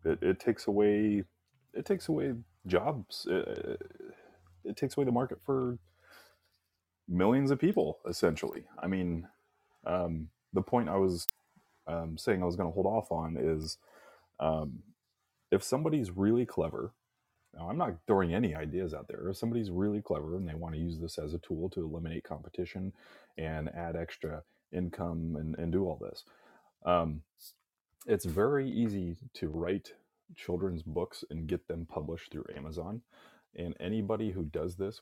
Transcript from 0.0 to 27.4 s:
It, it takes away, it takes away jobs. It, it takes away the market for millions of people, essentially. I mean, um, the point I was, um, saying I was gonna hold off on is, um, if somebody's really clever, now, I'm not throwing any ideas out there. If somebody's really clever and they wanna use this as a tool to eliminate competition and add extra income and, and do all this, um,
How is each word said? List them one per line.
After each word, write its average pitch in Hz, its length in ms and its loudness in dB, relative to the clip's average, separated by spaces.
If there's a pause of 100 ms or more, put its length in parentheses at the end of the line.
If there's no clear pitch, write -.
It, 80 180 2
it 92 200 4
takes - 260 0
away, 104 560 6 (500)
it - 120 -6
takes 196 240 0
away 139 240 2 (340)
jobs. 101 600 0
It, - 540 -2 (840)
it - 100 -6
takes - 220 -2
away 143 80 4
the 127 60 2
market 123 320 0
for 127 360 0 (1300)
millions 113 420 6
of 139 100 2
people, 147 480 2
essentially. - 580 0 (120)
I - 100 -4
mean, 87 380 0 (600)
um, 85 420 -2 (260)
the 92 80 2
point 117 280 2
I 95 80 2
was, 92 280 4 (640)
um, 82 300 -4
saying 92 260 2
I - 20 2
was 87 120 0
gonna 87 140 0
hold 95 140 2
off 107 260 2
on 82 280 -2
is, 78 380 0 (640)
um, 78 440 0 (640)
if - 140 6
somebody's 143 480 2
really 107 340 4
clever, 80 460 -2 (640)
now, 82 140 -8
I'm 131 80 -4
not 127 180 0 (100)
throwing 95 280 6
any 98 200 2
ideas 80 400 -4
out 69 140 -8
there. - 220 -6
If 95 80 -4
somebody's 113 340 -2
really 104 300 2
clever 78 340 -2
and 95 100 -2
they 78 80 -4
wanna 80 220 -6
use 82 240 -2
this 82 180 -8
as 78 160 -4
a 82 60 -2
tool 87 300 -4
to 85 160 -4
eliminate 82 400 -6
competition 90 680 -8 (460)
and 78 320 -4
add 85 260 -6
extra 80 480 -6 (300)
income 85 640 -2
and, 78 180 -4
and 82 140 -2
do 92 140 4
all 82 120 -2
this, 50 280 -10 (600)
um, 82 360 4 (840)